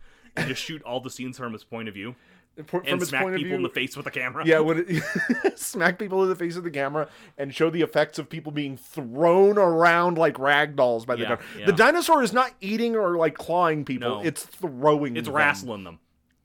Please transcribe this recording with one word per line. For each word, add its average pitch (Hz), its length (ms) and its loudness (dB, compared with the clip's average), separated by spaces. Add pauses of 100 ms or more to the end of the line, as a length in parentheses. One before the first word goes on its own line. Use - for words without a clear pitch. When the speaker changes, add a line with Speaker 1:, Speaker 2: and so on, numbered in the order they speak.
(380)
Speaker 1:
You 160 100 -4
just 127 140 -6
shoot 156 220 -10
all 120 160 -6
the 127 100 -10
scenes 127 280 -12
from 120 180 -10
its 104 80 -16
point 113 240 -10
of 104 60 -10
view. 104 220 -10 (520)
Speaker 2:
Fr-, 180 100 -4
from 180 100 -6
Speaker 1:
And 175 140 -2
Speaker 2:
its 170 80 -4
Speaker 1:
smack 135 140 -2
Speaker 2:
point 185 120 -2
of - 40 -2
Speaker 1:
people 147 160 -4
in 185 40 -2
Speaker 2:
view. 175 80 -2
Speaker 1:
the - 60 -10
face 131 240 -6
with 147 100 -10
a - 40 -10
camera. 135 360 -6
Speaker 2:
Yeah, 160 120 6
when 160 280 0
it, 156 160 -2 (260)
<laughs> - 300 -2
smack 180 400 -2
people 190 240 0
in 185 60 2
the 180 80 -2
face 170 180 -6
with 180 80 -10
the 170 80 -8
camera 143 380 -4 (280)
and 139 160 -8
show 160 160 2
the 165 120 -2
effects 151 360 0
of 156 120 -8
people 156 240 -10
being 139 240 -6
thrown 170 800 4
around 170 600 4
like 156 220 2
rag 147 380 2
dolls 120 280 2
by 127 120 -2
the 117 60 -4
Speaker 1:
Yeah, 110 120 -4
Speaker 2:
dino- - 60 -6 (180)
Speaker 1:
yeah. 104 60 -10
Speaker 2:
The 196 80 4
dinosaur 302 500 4
is 208 80 0
not 247 200 0 (100)
eating 220 340 -2
or, 180 220 0
like, 160 200 0
clawing 165 460 0
people. 123 260 -4
Speaker 1:
No. 104 120 -4
Speaker 2:
It's 123 240 -4
throwing 143 720 0
Speaker 1:
It's 117 100 -6
Speaker 2:
them. 143 80 -4
Speaker 1:
wrestling 123 480 0
them. 85 160 -18 (460)